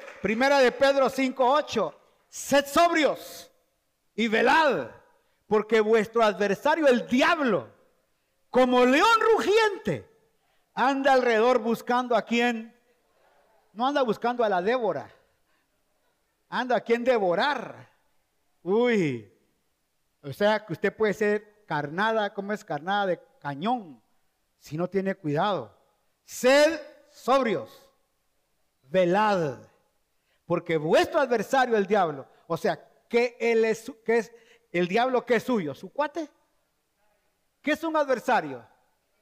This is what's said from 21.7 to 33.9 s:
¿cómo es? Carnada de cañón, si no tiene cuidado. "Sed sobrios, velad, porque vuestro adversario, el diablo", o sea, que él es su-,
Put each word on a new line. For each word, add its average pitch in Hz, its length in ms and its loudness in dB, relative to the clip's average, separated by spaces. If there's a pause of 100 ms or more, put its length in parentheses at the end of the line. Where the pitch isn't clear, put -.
¿cómo 202 180 -8
es? 202 120 -10
Carnada 185 420 -4
de 175 140 -4 (180)
cañón, 156 640 -8 (560)
si - 180 -14
no 175 120 -4
tiene 196 260 -4
cuidado. 151 640 -4 (480)
"Sed 294 560 2 (300)
sobrios, 226 760 -2 (960)
velad, 175 760 0 (880)
porque 170 300 -2
vuestro 302 440 0
adversario, 247 560 0
el 196 100 0
diablo", 170 400 -2 (220)
o 165 80 -2
sea, 165 320 -6 (200)
que 240 300 -2
él 226 260 2
es 220 200 -2
su-, - 180 -16